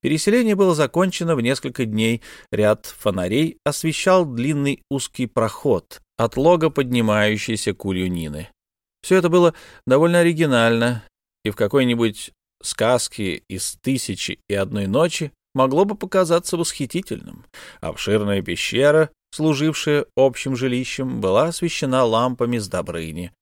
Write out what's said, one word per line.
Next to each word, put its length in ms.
Переселение 540
было 200
закончено 640
в 60
несколько 420
дней. 380
Ряд 360
фонарей 760
освещал 600
длинный 680
узкий 360
проход 720
от 220
лога, 320
поднимающийся 1040
к 100
улью 260
Нины. 380
Все 140
это 120
было 240
довольно 340
оригинально 800
и 60
в 60
какой-нибудь 760
сказке 840
из 340
«Тысячи 560
и 60
одной 320
ночи» 460
могло 300
бы 120
показаться 600
восхитительным. 880
Обширная 640
пещера, 680
служившая 720
общим 400
жилищем, 640
была 280
освещена 560
лампами 540
с 100
Добрыни. 720